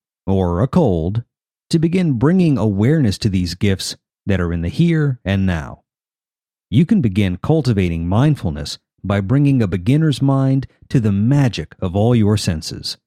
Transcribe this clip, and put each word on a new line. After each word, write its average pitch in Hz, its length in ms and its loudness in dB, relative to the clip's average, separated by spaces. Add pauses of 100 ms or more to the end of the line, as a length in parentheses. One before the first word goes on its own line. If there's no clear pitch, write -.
(260)
or 90 340 0
a 127 60 0
cold 104 560 0 (480)
to 170 80 2
begin 165 360 0
bringing 151 440 2
awareness 107 600 2
to 110 100 0
these 90 260 -2
gifts 98 420 -2 (300)
that 95 140 0
are 85 120 -2
in 85 100 -4
the 85 80 -4
here 156 540 0
and 98 220 0
now. 92 380 -6 (840)
You 139 160 2
can 202 160 0
begin 98 360 0
cultivating 98 720 0
mindfulness 98 720 -2 (240)
by 101 160 0
bringing 135 420 2
a 101 60 0
beginner's 123 520 0
mind 135 460 0 (220)
to 143 100 0
the 107 140 0
magic 110 680 0
of 92 160 -4
all 113 220 2
your 107 200 4
senses. - 720 -6